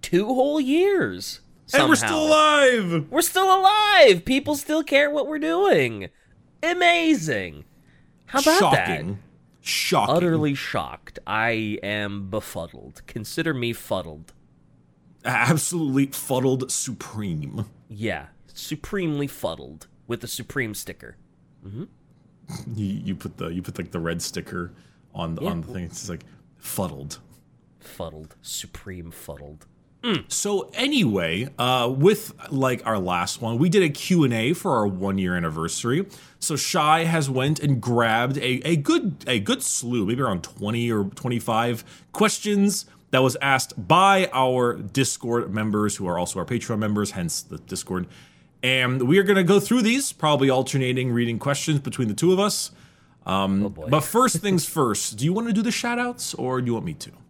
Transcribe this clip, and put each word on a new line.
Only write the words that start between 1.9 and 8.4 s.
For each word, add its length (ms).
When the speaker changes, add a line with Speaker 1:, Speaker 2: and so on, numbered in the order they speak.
Speaker 1:
Somehow. 200
Speaker 2:
still 120
alive! 840
Speaker 1:
We're 120
still 380
alive! 640
People 320
still 280
care 260
what 180
we're 120
doing. 720
Amazing. 1000
How 120
about 340